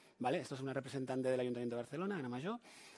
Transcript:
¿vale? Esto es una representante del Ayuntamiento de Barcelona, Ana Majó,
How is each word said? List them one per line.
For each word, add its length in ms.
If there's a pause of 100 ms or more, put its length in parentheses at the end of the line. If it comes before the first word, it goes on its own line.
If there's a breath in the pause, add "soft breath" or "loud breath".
(180 loud breath)
¿vale? 200
Esto 160
es 60
una 120
representante 580
del 100
Ayuntamiento 360
de 60
Barcelona, 360
Ana 100
Majó, 320 (380 loud breath)